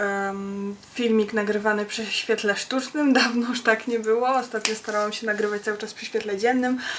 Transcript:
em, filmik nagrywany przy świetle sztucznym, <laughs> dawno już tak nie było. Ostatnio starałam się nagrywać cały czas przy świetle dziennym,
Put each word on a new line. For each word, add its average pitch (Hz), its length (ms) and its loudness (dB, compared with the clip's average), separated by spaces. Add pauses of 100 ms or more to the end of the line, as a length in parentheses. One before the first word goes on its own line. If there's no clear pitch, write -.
em, 196 720 -4 (180)
filmik 220 400 2
nagrywany 208 520 0
przy 220 200 -6
świetle 202 520 0
sztucznym, 269 560 2
<laughs> 254 60 6
dawno 240 300 2
już 240 120 -2
tak 220 260 2
nie 233 120 0
było. 226 300 2
Ostatnio 240 460 0
starałam 208 380 -2
się - 120 -6
nagrywać 208 360 0
cały 208 160 -2
czas 220 160 -8
przy - 120 -12
świetle 208 320 -2
dziennym, 254 420 2 (200)